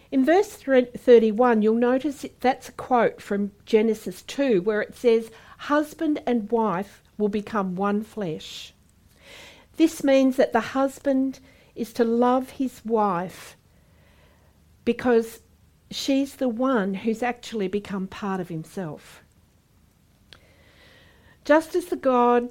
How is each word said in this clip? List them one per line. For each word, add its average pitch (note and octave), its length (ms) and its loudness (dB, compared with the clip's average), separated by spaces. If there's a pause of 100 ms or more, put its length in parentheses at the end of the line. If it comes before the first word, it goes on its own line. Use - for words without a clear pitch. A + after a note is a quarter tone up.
(120)
In C4 140 2
verse F#4 280 2
thre-, B3+ 440 2
thirty-one, A3+ 640 6
you'll A3 140 2
notice C4 500 -2
it, - 160 -18
that's - 260 -2
a - 60 -20
quote - 480 0
from G3+ 300 -4 (140)
Genesis A3 580 0
two, B3+ 380 0
where G#3 200 -2
it - 140 -10
says, A3+ 360 2 (280)
"Husband D4+ 680 -2
and A#3+ 260 -2
wife G#3 500 -2 (160)
will G#3 120 0
become G3+ 460 -4
one G3+ 280 -2
flesh." - 680 -12 (1000)
This D#4+ 280 0
means C4+ 340 4
that - 160 2
the A3 260 -2
husband C4+ 600 -2 (360)
is - 180 -10
to A#3+ 100 0
love B3 480 0
his - 320 -8
wife G3+ 720 -4 (1300)
because A#3 580 0 (500)
she's C#4 460 -2
the C4 120 -2
one A3 460 -2
who's A3 260 -4
actually A#3+ 460 -6
become G3 400 -6
part F#3+ 320 -8
of F3 100 -10
himself. D#3+ 720 -12 (2250)
Just D#4 300 2
as F4 100 -2
the F4 100 -8
God A#3+ 560 2